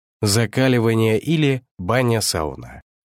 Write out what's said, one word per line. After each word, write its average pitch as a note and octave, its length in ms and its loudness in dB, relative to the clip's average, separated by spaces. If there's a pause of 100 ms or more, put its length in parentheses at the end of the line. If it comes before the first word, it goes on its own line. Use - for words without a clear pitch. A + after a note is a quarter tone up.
(220)
Закаливание A2+ 960 2
или C#3+ 440 0 (160)
баня-сауна. F#2+ 1040 -2 (220)